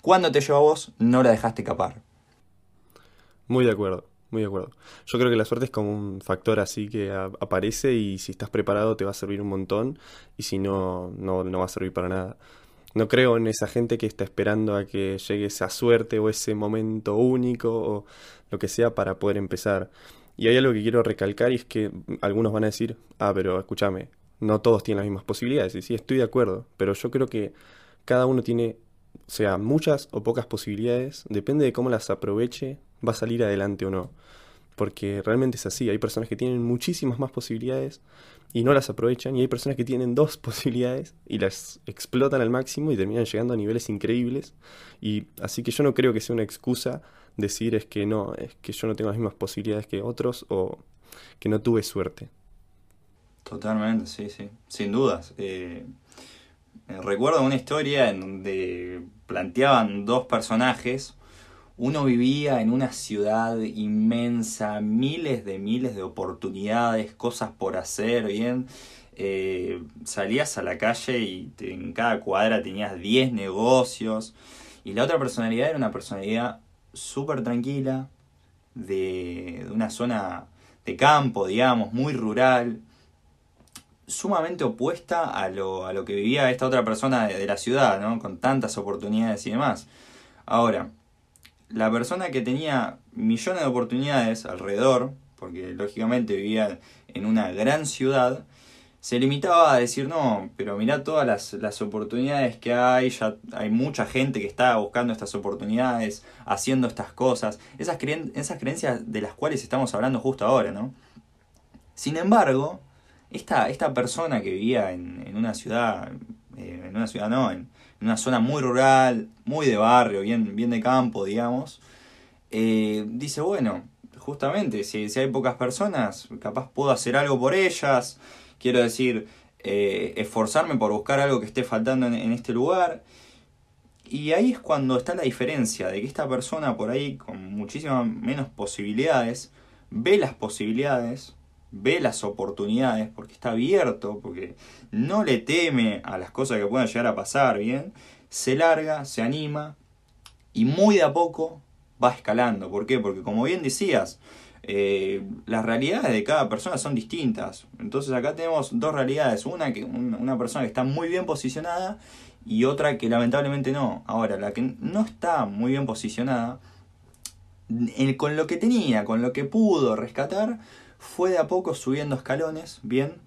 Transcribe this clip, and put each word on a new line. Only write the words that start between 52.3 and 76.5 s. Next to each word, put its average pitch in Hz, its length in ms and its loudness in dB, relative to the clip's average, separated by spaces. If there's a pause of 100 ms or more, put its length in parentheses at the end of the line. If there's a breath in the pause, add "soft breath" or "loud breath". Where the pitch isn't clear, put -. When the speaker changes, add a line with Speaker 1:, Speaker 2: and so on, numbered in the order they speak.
Speaker 1:
Totalmente, 110 640 0
sí, 104 220 -10
sí, 101 200 -14 (180)
sin 101 240 -4
dudas. 107 460 2
Eh, 90 480 -8 (1040 loud breath)
eh, 95 120 -12
recuerdo 120 420 2
una 135 120 4
historia 139 540 2
en 98 100 -4
donde 92 840 -6 (260)
planteaban 101 800 2
dos 127 220 0
personajes. 123 880 -2 (600 loud breath)
Uno 143 280 0
vivía 131 560 4
en 110 100 4
una 127 220 0
ciudad 110 640 0
inmensa, 110 1200 0
miles 127 640 0
de 95 140 -8
miles 113 360 -2
de 95 80 -6
oportunidades, 104 1120 -2
cosas 117 380 -6
por 92 260 -4
hacer, 110 500 -2
¿bien? 120 400 -2 (500 loud breath)
Eh, 95 640 -4 (220)
salías 107 520 -2
a 92 60 -4
la 87 140 -4
calle 117 420 0
y 92 360 -6
te-, - 180 -10
en 90 200 -10
cada 117 280 0
cuadra 101 420 2
tenías 95 360 -6
diez 120 340 2
negocios. 110 1040 0 (500 loud breath)
Y 98 80 -10
la 117 120 2
otra 160 140 0
personalidad 120 500 -2
era 160 80 -2
una 110 140 -2
personalidad 107 680 -6 (340)